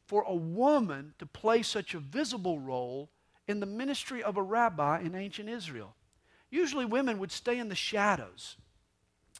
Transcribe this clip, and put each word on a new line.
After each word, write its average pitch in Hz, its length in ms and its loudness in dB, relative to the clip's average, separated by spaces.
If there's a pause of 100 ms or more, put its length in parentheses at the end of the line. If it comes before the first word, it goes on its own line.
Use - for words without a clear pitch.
for 208 180 2
a 190 120 -2
woman 170 840 2
to - 60 -10
play 226 380 4
such - 300 -4
a 170 60 -6
visible 180 600 -2
role 131 500 -4 (380)
in 208 120 0
the 202 60 -2
ministry 247 560 -4
of 202 160 0
a 196 60 2
rabbi 185 580 2
in 175 140 -4
ancient 202 340 -8
Israel. 156 460 -10 (540)
Usually 277 360 0
women 233 340 2
would 190 120 -4
stay 240 260 -2
in 233 120 -4
the 185 60 -4
shadows. 196 840 0 (840)